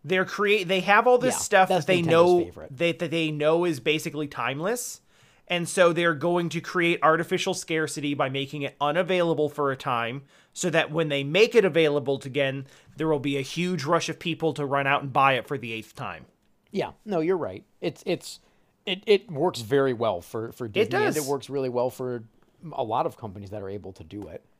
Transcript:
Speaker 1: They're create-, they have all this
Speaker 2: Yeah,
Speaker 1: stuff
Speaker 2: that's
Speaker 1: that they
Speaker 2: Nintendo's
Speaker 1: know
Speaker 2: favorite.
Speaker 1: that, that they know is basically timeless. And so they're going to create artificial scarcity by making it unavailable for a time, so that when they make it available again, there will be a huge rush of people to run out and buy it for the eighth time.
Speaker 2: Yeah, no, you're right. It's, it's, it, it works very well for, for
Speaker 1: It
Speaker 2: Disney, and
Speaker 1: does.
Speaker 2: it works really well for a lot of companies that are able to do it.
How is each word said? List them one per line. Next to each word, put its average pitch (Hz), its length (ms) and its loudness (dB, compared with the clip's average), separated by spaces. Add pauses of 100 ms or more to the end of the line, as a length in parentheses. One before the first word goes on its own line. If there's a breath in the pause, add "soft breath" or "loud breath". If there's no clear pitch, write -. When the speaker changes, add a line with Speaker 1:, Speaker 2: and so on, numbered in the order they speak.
Speaker 1:
They're 185 220 0
create-, 202 420 0
they 185 120 2
have 208 260 4
all 247 140 6
this 254 160 0
Speaker 2:
Yeah, - 60 -6
Speaker 1:
stuff 190 280 4
Speaker 2:
that's 180 160 2
Speaker 1:
that 185 80 2
they 175 80 2
Speaker 2:
Nintendo's 165 60 0
Speaker 1:
know 175 380 6
Speaker 2:
favorite. - 320 -16
Speaker 1:
that, 170 200 0
that 165 140 -6
they 160 180 -2
know 151 340 2
is 160 160 0
basically 151 480 -2
timeless. 147 760 -6 (460 soft breath)
And 175 220 -4
so 175 240 6
they're 170 220 2
going 175 340 0
to 165 120 -6
create 170 420 0
artificial 170 500 2
scarcity 156 640 -4
by 135 140 -2
making 139 340 -6
it - 180 -8
unavailable 160 680 0
for 143 220 -2
a 131 60 -4
time, 123 460 -4 (280 soft breath)
so 175 200 -4
that 156 200 2
when 156 180 -2
they 139 140 0
make 202 300 4
it 226 100 8
available 143 600 2
again, 135 400 -4 (320 soft breath)
there 160 100 -2
will 151 120 2
be 139 180 -2
a 135 40 -2
huge 170 420 -4
rush 165 260 0
of - 80 -8
people 160 360 -2
to 147 120 -4
run 139 220 0
out 139 160 2
and 131 100 -8
buy 135 200 4
it 117 140 -2
for 139 120 -6
the 117 140 -8
eighth 110 220 -12
time. 90 300 -12 (460)
Speaker 2:
Yeah, 156 220 -4 (120)
no, 196 140 -2
you're 175 180 0
right. 104 260 -6 (180)
It's, 175 260 -6
it's, - 320 -6 (480)
it, 196 180 -6
it 208 260 4
works 147 300 -2
very 131 320 2
well 107 280 -2
for, 117 320 -10
for 123 120 -10
Speaker 1:
It 107 80 -10
Speaker 2:
Disney, 214 220 0
and 403 180 0
Speaker 1:
does. 151 40 -2
Speaker 2:
it 139 120 -4
works 135 220 -4
really 135 180 -2
well 123 220 -2
for 123 320 -8 (500)
a 139 100 -6
lot 123 240 -2
of - 100 -8
companies 101 320 -14
that 101 140 -10
are 95 60 -10
able 95 220 -12
to - 120 -20
do 98 240 -14
it. 80 160 -16 (160)